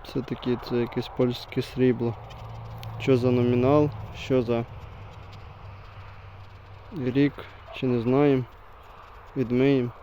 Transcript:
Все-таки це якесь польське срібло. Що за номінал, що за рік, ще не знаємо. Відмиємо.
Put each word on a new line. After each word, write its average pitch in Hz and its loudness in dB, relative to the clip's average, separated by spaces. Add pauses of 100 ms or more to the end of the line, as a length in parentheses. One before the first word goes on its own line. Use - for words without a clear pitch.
Все-таки 123 -2 (120)
це 123 0
якесь 120 -2
польське 123 0
срібло. 117 2 (840)
Що 131 4
за 123 4
номінал, 123 4 (280)
що 131 2
за 117 0 (2250)
рік, 135 2 (400)
ще - -2
не 123 2
знаємо. 131 4 (920)
Відмиємо. 127 4 (120)